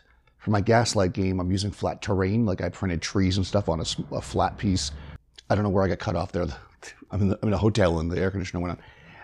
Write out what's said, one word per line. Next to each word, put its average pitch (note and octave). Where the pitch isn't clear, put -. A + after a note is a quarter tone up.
for -
my G#2+
Gaslight A2
game, F#2
I'm F2+
using G2
flat -
terrain. G2+
Like, F#2
I F2
printed F2
trees F#2+
and F#2+
stuff -
on D#2+
a D#2+
s-, -
a -
flat -
piece." F#2
I A2+
don't G#2
know G#2
where F#2+
I F#2+
got F2+
cut -
off F2
there. F2
<laughs> -
I'm F#2+
in G2
the, F#2+
I'm A2+
in G#2
a F#2
hotel F#2
and E2+
the F2
air F#2+
conditioner F2+
went F2
on. -